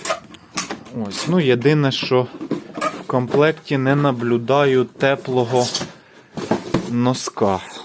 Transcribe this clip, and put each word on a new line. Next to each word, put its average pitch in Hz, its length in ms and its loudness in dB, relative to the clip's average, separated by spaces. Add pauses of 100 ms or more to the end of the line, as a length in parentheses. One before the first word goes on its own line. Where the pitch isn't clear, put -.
(1080)
Ось, - 200 -6
ну, 180 120 4
єдине, 139 520 4
що 127 360 0 (500)
в - 300 -6
комплекті 139 680 0
не 135 180 2
наблюдаю 127 880 2
теплого 127 840 0 (1200)
носка. 120 680 0 (260)